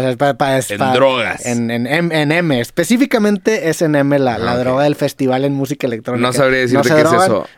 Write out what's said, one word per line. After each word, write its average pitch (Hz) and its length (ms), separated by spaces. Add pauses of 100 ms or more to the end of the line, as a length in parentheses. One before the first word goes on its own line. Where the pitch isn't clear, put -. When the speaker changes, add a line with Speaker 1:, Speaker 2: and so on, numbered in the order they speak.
Speaker 1:
sea, 131 80
es 127 80
pa-, 143 160
pa-, 135 240
es 131 140
Speaker 2:
En 104 80
Speaker 1:
pa-, 131 160
Speaker 2:
drogas. 127 500
Speaker 1:
en, 120 260
en 117 160
M, 160 360
en 147 100
M. 160 280
Específicamente 208 1080
es 156 140
en 156 120
M 143 240
la, 127 200
la 117 140
Speaker 2:
Ah, - 20
ok. 123 60
Speaker 1:
droga 127 240
del 147 100
Festival 131 500
en 143 80
Música 139 340
Electrónica. 120 400
Speaker 2:
No 127 60
sabría 131 280
Speaker 1:
No - 20
Speaker 2:
decirte 127 260
Speaker 1:
se 156 60
Speaker 2:
qué 151 80
es 151 80
Speaker 1:
drogan, 170 160
Speaker 2:
eso. 101 200 (120)